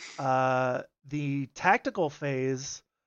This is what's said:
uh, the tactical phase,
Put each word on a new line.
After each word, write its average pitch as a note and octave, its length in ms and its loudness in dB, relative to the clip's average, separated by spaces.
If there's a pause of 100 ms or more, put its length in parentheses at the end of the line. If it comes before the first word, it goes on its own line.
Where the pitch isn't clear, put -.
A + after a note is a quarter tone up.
(180)
uh, C3 640 2 (220)
the C#3 420 -2
tactical G3 640 2
phase, C3+ 720 -4 (260)